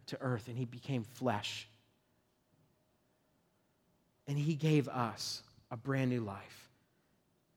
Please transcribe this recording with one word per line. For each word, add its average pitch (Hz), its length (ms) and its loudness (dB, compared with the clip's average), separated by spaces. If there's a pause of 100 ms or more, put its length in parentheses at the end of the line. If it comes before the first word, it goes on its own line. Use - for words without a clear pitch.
to - 140 -8
earth, 123 280 0
and 120 80 -8
he 127 80 -2
became 120 400 -4
flesh. - 640 -2 (2500)
And 143 100 0
he 147 180 2
gave 147 340 6
us 117 540 -2 (280)
a 123 60 -6
brand 131 340 0
new 123 100 2
life. 98 480 -8 (880)